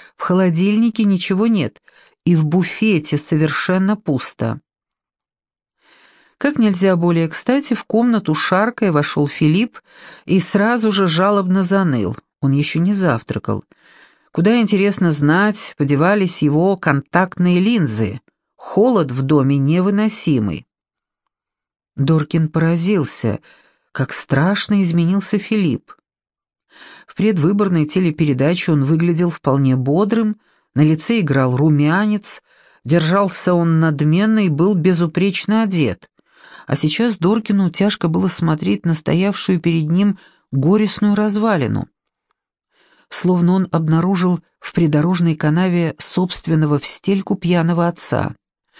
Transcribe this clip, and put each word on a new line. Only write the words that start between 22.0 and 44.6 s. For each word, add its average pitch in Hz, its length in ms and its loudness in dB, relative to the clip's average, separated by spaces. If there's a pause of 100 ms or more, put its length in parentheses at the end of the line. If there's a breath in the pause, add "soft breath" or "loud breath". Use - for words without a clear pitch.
поразился, 165 880 -2 (520 soft breath)
как - 200 -6
страшно 196 720 -2
изменился 175 560 0
Филипп. 196 560 -4 (1120 loud breath)
В - 80 -20
предвыборной 190 720 0
телепередаче 165 840 0
он 143 120 2
выглядел 165 460 0
вполне 135 460 0
бодрым, 208 600 0 (380)
на 139 80 2
лице 160 380 2
играл 135 360 0
румянец, 160 880 0 (420 soft breath)
держался 175 720 0
он 165 260 2
надменно 165 640 2
и 180 60 0
был 170 240 0
безупречно 185 880 0
одет. 165 480 -2 (560 loud breath)
А 143 100 -4
сейчас 220 420 -2
Доркину 196 520 0
тяжко 196 380 -2
было 180 200 0
смотреть 170 580 -2
на 165 80 0
стоявшую 185 680 -2
перед 165 300 0
ним 190 280 0 (320 loud breath)
горестную 202 640 2
развалину. 202 720 -2 (1200 soft breath)
Словно 175 420 2
он 190 180 0
обнаружил 170 720 0 (200)